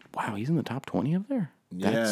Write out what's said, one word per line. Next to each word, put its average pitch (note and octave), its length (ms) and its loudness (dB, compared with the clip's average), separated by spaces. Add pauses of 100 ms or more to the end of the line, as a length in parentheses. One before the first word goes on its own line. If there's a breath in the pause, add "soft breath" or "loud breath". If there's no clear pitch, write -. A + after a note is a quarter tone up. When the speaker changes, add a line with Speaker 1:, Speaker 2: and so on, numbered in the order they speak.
(140)
Speaker 1:
Wow, A#2 200 -2
he's A2+ 160 -2
in E3+ 60 4
the C#3 60 2
top A#2+ 220 -4
twenty B2+ 320 0
up G3 120 -2
there? A#3 220 -2 (240)
Speaker 2:
Yeah, G2 160 0
Speaker 1:
That's A2+ 220 4